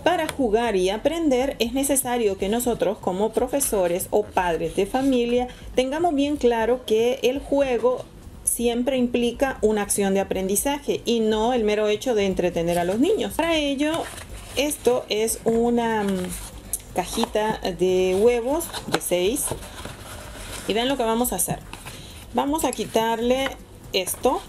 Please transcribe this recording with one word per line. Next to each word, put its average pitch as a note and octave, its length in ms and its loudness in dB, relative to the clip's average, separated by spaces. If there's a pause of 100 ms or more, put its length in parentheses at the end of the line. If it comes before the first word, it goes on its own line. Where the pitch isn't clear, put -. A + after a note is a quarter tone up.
Para D#4+ 240 2
jugar A3+ 480 2
y F#3 140 2
aprender C#4 680 0
es A3+ 140 0
necesario B3 640 0
que F#3+ 100 -2
nosotros G#3+ 500 0
como G3+ 340 0
profesores G3 760 0
o G#3 120 4
padres E3+ 540 0
de G3 100 2
familia B3 640 2 (260)
tengamos D4 400 2
bien C#4+ 220 2
claro A#3+ 500 2
que A3+ 360 2
el C4+ 180 2
juego B3+ 640 2 (400)
siempre A#3+ 520 0
implica A#3+ 640 0
una G#3+ 220 2
acción G3 320 0
de G3 60 4
aprendizaje G3 840 -2
y A3+ 160 2
no A3 320 2
el A#3 120 2
mero G#3 240 2
hecho G#3+ 260 0
de G3+ 120 2
entretener F3 520 0
a F3 60 2
los G3 160 0
niños. D#4 320 2
Para E4 240 2
ello, D4 360 0 (640)
esto G3+ 520 2
es A3 360 0
una, A3+ 600 2
mm, F#3 240 -2 (680)
cajita G#3+ 640 0 (200)
de F#3 420 4
huevos A#3+ 440 2 (220)
de - 140 -2
seis. F3+ 460 0 (1200)
Y F#3+ 40 0
vean A#3 160 0
lo C#4 80 0
que C4 60 -2
vamos A3+ 300 0
a F#3+ 40 -4
hacer. - 220 -2 (760)
Vamos C#4 320 0
a C4 60 2
quitarle A3+ 800 0 (440)
esto A#3+ 560 0